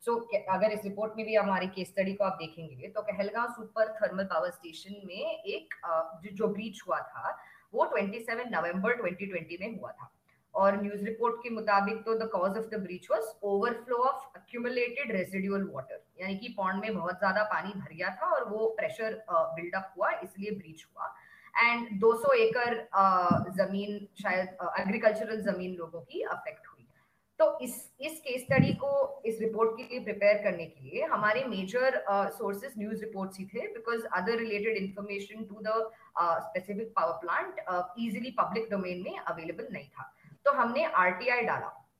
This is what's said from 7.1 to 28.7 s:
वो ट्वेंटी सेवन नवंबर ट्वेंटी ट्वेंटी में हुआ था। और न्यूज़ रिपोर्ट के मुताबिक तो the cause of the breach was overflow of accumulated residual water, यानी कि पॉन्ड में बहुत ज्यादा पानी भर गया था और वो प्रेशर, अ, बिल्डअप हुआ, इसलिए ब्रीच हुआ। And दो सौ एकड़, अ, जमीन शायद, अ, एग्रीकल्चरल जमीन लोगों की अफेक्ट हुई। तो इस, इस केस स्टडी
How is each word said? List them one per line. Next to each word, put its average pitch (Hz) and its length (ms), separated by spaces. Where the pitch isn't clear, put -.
वो 269 120
ट्वेंटी 226 340
सेवन 233 300
नवंबर 185 440
ट्वेंटी 196 320
ट्वेंटी 170 360
में 208 180
हुआ 110 120
था। - 200
और 202 260
न्यूज़ 202 240
रिपोर्ट 226 380
के 247 60
मुताबिक 208 460
तो 220 180
the 208 100
cause 196 340
of 220 120
the 208 120
breach 180 300
was 311 420
overflow 233 460
of 262 160
accumulated 240 1000
residual 190 480
water, - 580
यानी 190 160
कि 240 200
पॉन्ड 196 240
में 208 160
बहुत 180 180
ज्यादा 202 280
पानी 175 260
भर 165 240
गया 180 160
था 320 60
और 277 220
वो 214 200
प्रेशर, 220 440
अ, 175 40
बिल्डअप 170 640
हुआ, 240 140
इसलिए 196 280
ब्रीच 160 340
हुआ। - 300
And 233 260
दो 220 240
सौ 269 180
एकड़, 233 440
अ, 185 360
जमीन 196 580
शायद, 185 400
अ, 175 200
एग्रीकल्चरल 214 600
जमीन 185 340
लोगों 165 260
की 339 200
अफेक्ट - 460
हुई। - 80
तो 302 200
इस, - 400
इस 311 200
केस 254 220
स्टडी - 320